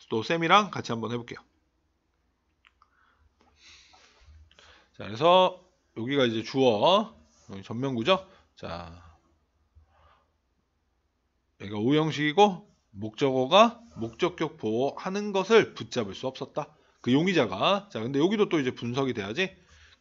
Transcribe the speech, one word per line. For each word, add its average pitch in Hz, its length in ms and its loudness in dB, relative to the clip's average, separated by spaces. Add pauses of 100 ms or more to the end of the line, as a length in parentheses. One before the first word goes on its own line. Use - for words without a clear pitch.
또 113 140 -2
쌤이랑 170 480 2
같이 127 200 -8
한번 113 200 -6
해볼게요. 120 280 -10 (3500)
자, 101 80 -14
그래서 170 580 2 (340)
여기가 131 280 0
이제 113 180 -2
주어, 135 720 2 (340)
여기 98 140 -16
전면구죠. 131 600 -2 (300)
자, 85 480 -14 (2500)
여기가 101 160 -10
오 120 180 0
형식이고 156 760 0 (220)
목적어가 131 920 2 (140)
목적격 156 600 -4
보호하는 139 760 -4
것을 190 420 4
붙잡을 110 420 -8
수 - 120 -6
없었다. - 480 -10 (260)
그 120 120 2
용의자가. 160 760 2
자, 120 80 -8
근데 135 200 -4
여기도 196 300 2
또 170 100 0
이제 127 120 -2
분석이 123 420 -4
돼야지. 113 420 -6 (460)